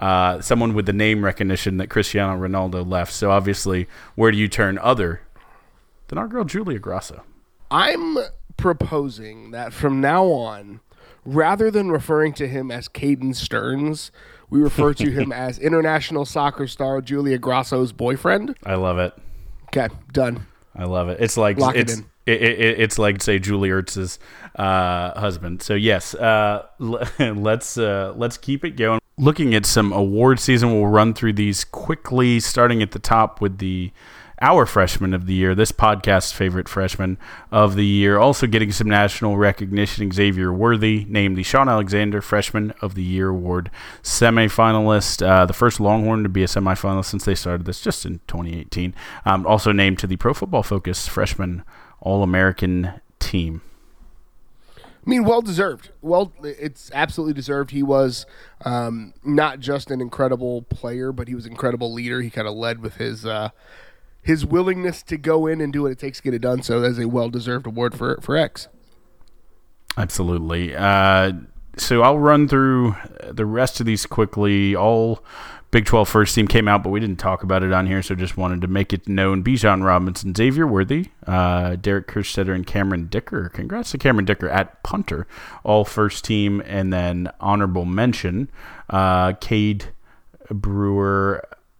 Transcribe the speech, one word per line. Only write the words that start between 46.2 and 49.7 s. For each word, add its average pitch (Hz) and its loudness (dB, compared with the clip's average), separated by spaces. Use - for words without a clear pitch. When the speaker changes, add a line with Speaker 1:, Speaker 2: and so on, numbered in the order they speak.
Speaker 1:
to 104 0
be 95 0
a 90 4
semifinalist 95 0
since - -6
they 98 0
started 87 -4
this 90 -8
just - -4
in 87 -8
twenty 85 -6
eighteen. 90 -6
Um, 95 0
also 107 4